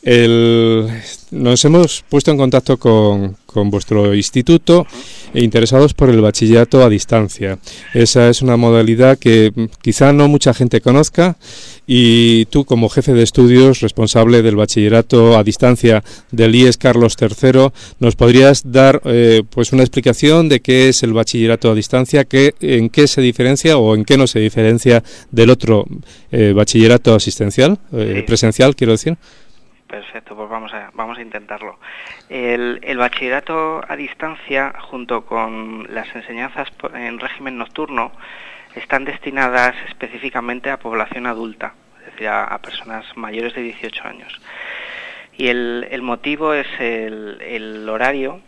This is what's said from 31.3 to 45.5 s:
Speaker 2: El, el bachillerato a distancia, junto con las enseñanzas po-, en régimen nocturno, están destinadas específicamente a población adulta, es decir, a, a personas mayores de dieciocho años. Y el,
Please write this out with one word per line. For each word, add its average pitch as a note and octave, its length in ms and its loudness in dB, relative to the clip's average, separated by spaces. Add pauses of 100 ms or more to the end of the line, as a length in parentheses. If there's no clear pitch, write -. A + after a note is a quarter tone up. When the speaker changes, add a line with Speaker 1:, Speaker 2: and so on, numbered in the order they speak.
Speaker 2:
El, A#2+ 560 -6
el C#3 140 -10
bachillerato D3 920 -6
a D#3 80 -12
distancia, C#3+ 840 -10
junto A#2+ 440 -12
con A2+ 680 -12
las A2 220 -16
enseñanzas B2 560 -16
po-, - 220 -16
en A#2+ 260 -14
régimen B2+ 400 -16
nocturno, B2+ 520 -12 (640)
están C3+ 300 -8
destinadas B2+ 680 -6 (120)
específicamente B2 840 -14
a C3+ 80 -12
población A2+ 480 -10
adulta, A2+ 480 -14 (240)
es - 140 -20
decir, G#2+ 140 -14
a, G#2 180 -6
a G2+ 160 -12
personas A2 440 -18 (100)
mayores A2+ 380 -14
de B2+ 80 -14
dieciocho A#2 440 -16
años. - 360 -20 (960)
Y B2+ 100 -6
el, A#2+ 440 -8